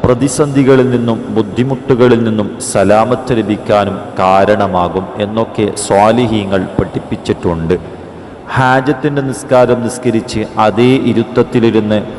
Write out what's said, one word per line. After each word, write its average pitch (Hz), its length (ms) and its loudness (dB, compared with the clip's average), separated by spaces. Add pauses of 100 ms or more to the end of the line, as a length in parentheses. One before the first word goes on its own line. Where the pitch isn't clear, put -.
പ്രതിസന്ധികളിൽ 135 880 2
നിന്നും 117 240 0 (180)
ബുദ്ധിമുട്ടുകളിൽ 120 920 2
നിന്നും 107 200 -2 (220)
സലാമത്ത് 113 680 2
ലഭിക്കാനും 101 580 0 (240)
കാരണമാകും 95 840 2 (200)
എന്നൊക്കെ 110 420 -2 (160)
സ്വാലിഹീങ്ങൾ 107 800 2 (160)
പഠിപ്പിച്ചിട്ടുണ്ട്. 87 1000 -2 (800)
ഹാജത്തിൻ്റെ 135 720 0
നിസ്കാരം 123 580 2
നിസ്കരിച്ച് 113 540 -4 (280)
അതേ 117 220 4 (220)
ഇരുത്തത്തിലിരുന്ന് 110 880 0 (180)